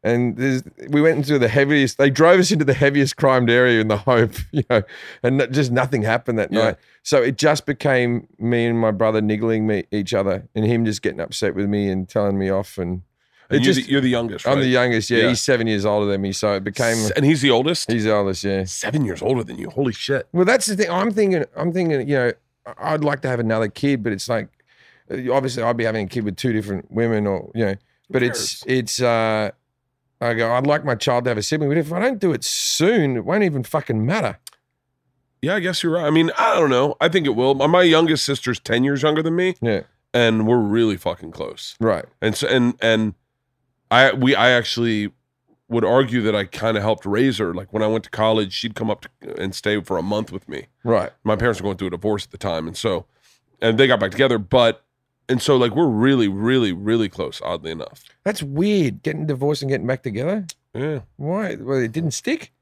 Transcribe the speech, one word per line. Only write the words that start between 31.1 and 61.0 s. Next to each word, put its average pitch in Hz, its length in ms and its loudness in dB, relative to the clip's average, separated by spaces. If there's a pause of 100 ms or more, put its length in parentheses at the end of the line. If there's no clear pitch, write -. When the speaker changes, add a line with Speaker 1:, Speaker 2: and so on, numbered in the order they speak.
Speaker 1:
to 127 60 -2
have 113 80 -2
a 104 40 -4
sibling, 151 280 -2
but 151 80 0
if 151 160 -2
I 175 80 -4
don't 240 180 -2
do 175 140 0
it 113 100 -4
soon, 165 720 0
it 110 80 -4
won't 185 220 0
even 143 180 -2
fucking 113 420 -2
matter." 135 320 -2 (1040)
Speaker 2:
Yeah, 170 140 -2
I 202 60 -2
guess 175 200 -4
you're 165 120 0
right. 175 120 0
I 151 40 2
mean, 160 280 4
I 220 180 2
don't 160 140 4
know. 131 300 2
I 165 80 4
think 165 180 2
it 113 120 0
will. 131 180 2
My, 135 120 2
my 180 160 4
youngest 160 420 4
sister's 127 340 -4
ten 117 240 0
years 139 180 0
younger 156 220 0
than 165 140 -2
me. 180 240 -2
Speaker 1:
Yeah. 107 220 0 (300)
Speaker 2:
And 110 320 4
we're 120 140 4
really 107 380 2
fucking 82 340 -8
close. - 480 -12
Speaker 1:
Right. 107 240 0 (180)
Speaker 2:
And 107 140 0
so, - 140 -4
and, 120 320 2
and 110 320 0 (760)
I, 127 220 6
we, 127 240 2
I 117 140 4
actually 117 640 0 (560)
would 117 160 0
argue 123 380 2
that 107 120 0
I 101 80 -2
kinda 107 380 -2
helped 107 240 -2
raise 110 320 0
her. 92 160 -2
Like, 92 180 -10
when 110 100 -2
I 107 60 2
went 110 160 -2
to - 60 -20
college, 110 420 0
she'd 113 240 -8
come 110 160 -4
up - 140 -8 (160)
to, - 200 -12
and 95 140 -6
stay 104 240 -2
for 90 180 -4
a 82 60 -2
month 104 300 -4
with - 160 -14
me. 73 160 -12 (180)
Speaker 1:
Right. 110 280 0 (120)
Speaker 2:
My 107 140 0
parents 104 240 -2
were 95 60 -6
going 95 100 -6
through 92 100 -6
a 90 40 -6
divorce 101 340 -4
at - 60 -20
the - 60 -20
time. 82 300 -6
And 82 80 -12
so, 92 300 -4 (560)
and 113 160 2
they 135 100 6
got 120 140 4
back 95 100 -2
together, 123 260 2
but, 117 460 2 (460)
and 127 100 0
so, 143 180 2
like, 120 180 2
we're 165 120 4
really, 120 400 4
really, 107 460 0
really 107 340 0
close, - 360 -8
oddly 80 260 -6
enough. - 340 -12 (200)
Speaker 1:
That's 196 180 -4
weird, 151 600 0
getting 156 240 -6
divorced 143 340 -2
and 139 80 -6
getting 135 160 -2
back 127 160 -2
together. 156 460 -6 (260)
Speaker 2:
Yeah. 143 280 -6 (160)